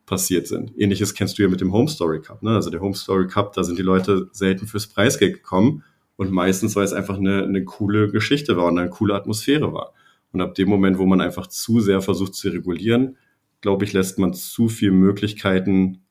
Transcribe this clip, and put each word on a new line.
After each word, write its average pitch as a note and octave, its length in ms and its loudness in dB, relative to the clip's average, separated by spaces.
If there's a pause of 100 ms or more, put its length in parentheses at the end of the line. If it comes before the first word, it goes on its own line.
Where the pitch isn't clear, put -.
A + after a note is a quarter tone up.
passiert F#2 420 -2
sind. - 280 -8
Ähnliches - 380 0
kennst - 240 -2
du G#2 60 4
ja F#2+ 40 4
mit F#2 120 0
dem F#2 120 0
Home A#2+ 160 4
Story D#2+ 320 -2
Cup, - 220 -18
ne? G#2+ 80 -2
Also F2+ 200 0
der E2+ 100 -6
Home G2 140 -2
Story F#2+ 320 0
Cup, G2 260 -2
da F#2+ 100 -2
sind F2 160 -2
die F#2+ 40 -4
Leute F#2+ 500 2
selten F#2+ 340 -2
fürs G#2 200 -6
Preisgeld G2+ 480 2
gekommen B2 500 0 (320)
und F#2+ 140 -4
meistens, F#2+ 460 0
weil G2+ 80 2
es F#2+ 80 -2
einfach G2 240 -4
eine, G2 280 0
eine F#2+ 200 -2
coole G#2 460 0
Geschichte A2 460 0
war F2 100 2
und F2 120 2
eine F2+ 120 -2
coole G2+ 240 -2
Atmosphäre G#2+ 580 -2
war. - 220 -10 (380)
Und F#2 80 -2
ab F2+ 160 -6
dem F#2+ 120 2
Moment, G2 300 2
wo F#2+ 80 2
man F#2 140 6
einfach F2 260 -4
zu - 340 0
sehr G2 220 2
versucht F#2+ 320 -2
zu - 140 -6
regulieren, F#2 680 -2 (440)
glaube G2+ 240 0
ich, G2+ 80 -4
lässt F#2 260 0
man F#2 160 0
zu - 340 -2
viel G#2+ 220 0
Möglichkeiten F#2+ 1200 2